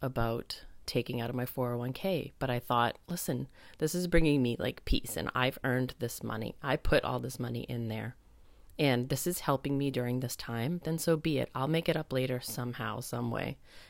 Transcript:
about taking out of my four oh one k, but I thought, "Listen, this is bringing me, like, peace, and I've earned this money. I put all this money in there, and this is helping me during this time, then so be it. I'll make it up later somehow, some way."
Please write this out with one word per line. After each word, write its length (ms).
about 640
taking 340
out 80
of 60
my 100
four 280
oh 40
one 160
k, 460
but 100
I 80
thought, 400
"Listen, 420
this 160
is 140
bringing 340
me, 160
like, 260
peace, 320
and 200
I've 280
earned 360
this 240
money. 400
I 120
put 280
all 160
this 200
money 300
in 180
there, 280
and 300
this 180
is 140
helping 380
me 120
during 300
this 160
time, 480
then 140
so 180
be 220
it. 180
I'll 100
make 220
it 80
up 160
later 300
somehow, 580
some 320
way." 260